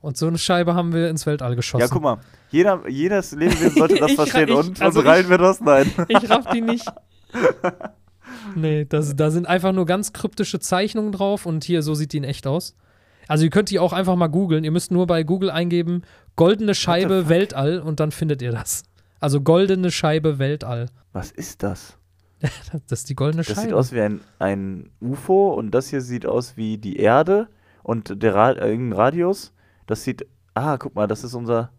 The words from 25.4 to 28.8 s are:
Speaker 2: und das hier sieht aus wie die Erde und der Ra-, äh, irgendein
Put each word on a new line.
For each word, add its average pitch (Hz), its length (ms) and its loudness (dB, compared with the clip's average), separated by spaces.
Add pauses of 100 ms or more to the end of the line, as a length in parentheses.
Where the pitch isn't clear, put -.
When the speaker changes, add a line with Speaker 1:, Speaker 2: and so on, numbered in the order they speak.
Speaker 2:
und 113 180 -6
das 135 160 0
hier 139 140 -6
sieht 123 240 -8
aus 123 320 -4
wie 110 200 -6
die 104 200 -10
Erde 156 500 4 (360)
und 110 380 -6
der 110 140 2
Ra-, 113 160 6
äh, - 180 -2
irgendein 113 300 -4